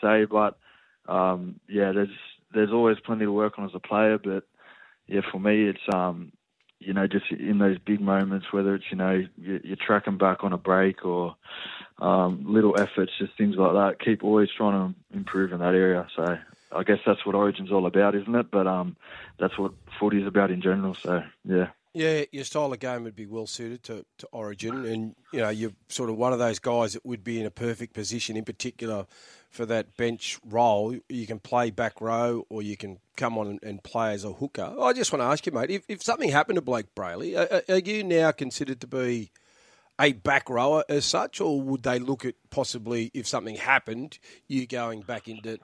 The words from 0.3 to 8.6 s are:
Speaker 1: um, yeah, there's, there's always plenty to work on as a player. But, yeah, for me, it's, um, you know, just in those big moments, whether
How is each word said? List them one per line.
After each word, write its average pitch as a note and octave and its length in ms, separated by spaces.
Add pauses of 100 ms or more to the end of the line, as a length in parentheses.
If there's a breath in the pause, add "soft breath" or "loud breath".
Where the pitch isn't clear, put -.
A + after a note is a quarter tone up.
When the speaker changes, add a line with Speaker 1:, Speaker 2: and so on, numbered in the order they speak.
Speaker 1:
um, F#2 600
yeah, G2 240
there's, G2+ 180 (440)
there's G#2+ 180
always A2+ 340
plenty A2 200
to G2+ 60
work G#2 280
on G2+ 60
as F#2 100
a F#2 40
player. G#2+ 380
But, F#2+ 260 (640 soft breath)
yeah, G2 140 (100)
for F#2+ 100
me, G#2 280
it's, G2 260
um, F2 380 (480)
you F#2+ 140
know, G2 140
just G2 220
in G2+ 280
those F#2+ 200
big G#2 220
moments, G2 540
whether G2 220